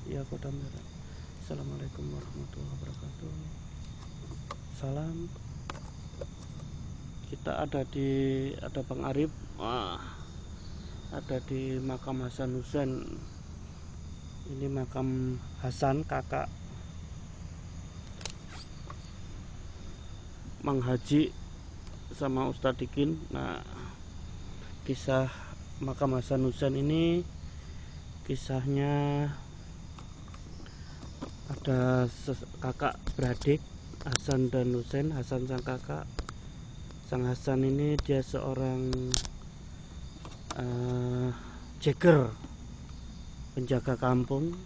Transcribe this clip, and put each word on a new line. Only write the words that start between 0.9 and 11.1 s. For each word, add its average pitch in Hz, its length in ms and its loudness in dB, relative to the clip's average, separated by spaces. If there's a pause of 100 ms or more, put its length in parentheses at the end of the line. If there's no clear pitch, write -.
Assalamualaikum 69 720 -4
warahmatullahi 71 640 -6
wabarakatuh. 73 560 -6 (1400)
Salam. 160 560 -2 (2000)
Kita 151 320 0
ada 139 240 0
di, 139 200 2 (520)
ada - 240 -2
Bang 135 240 -2
Arif. 147 240 4 (240)
Wah, 104 400 0 (1120)
ada 135 280 -2 (120)